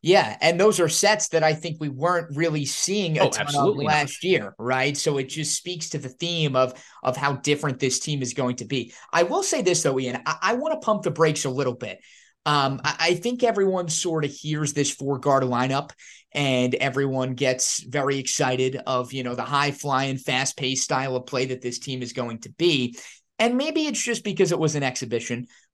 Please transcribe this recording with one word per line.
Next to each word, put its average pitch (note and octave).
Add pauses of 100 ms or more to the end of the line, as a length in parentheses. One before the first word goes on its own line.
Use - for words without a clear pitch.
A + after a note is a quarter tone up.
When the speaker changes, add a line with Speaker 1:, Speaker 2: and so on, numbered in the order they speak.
Speaker 1:
Yeah, D3+
and E3+
those G3+
are E3+
sets G#3
that E3
I D#3
think D#3+
we D3+
weren't D#3+
really D3+
seeing F3
a G3+
Speaker 2:
Oh, E3
Speaker 1:
ton -
of -
Speaker 2:
absolutely C#3+
not. D3+
Speaker 1:
last D3
year, C3+
right? C3
So C#3+
it C3
just D3+
speaks F3+
to D#3
the C3
theme D#3+
of, B2+ (300)
of B2+
how C#3+
different C#3+
this B2+
team D3
is A#2+
going B2
to B2
be. A#2 (200)
I E3+
will E4+
say E4+
this, F3+
though, C3
Ian. B2
I, D#3
I G3+
wanna D4+
pump G#3+
the F#3
brakes D#3
a C3+
little B2+
bit. G2 (480)
Um, C#3
I, D3+
I E3+
think A#3+
everyone G3
sort D#3+
of C#3
hears D3+
this C#3+
four-guard C#3
lineup, C3 (400)
and B2+
everyone C3
gets B2+
very C#3
excited B2+ (100)
of, B2+
you C3
know, B2
the A#2+
high-flying, C3+
fast-paced C3
style C3
of B2+
play C3
that B2+
this A#2+
team C3
is A#2+
going A#2
to -
be. C3+ (440)
And A#3+
maybe D4+
it's C4+
just A#3+
because F#3
it D#3+
was D3+
an C#3+
exhibition, A#2+ (280)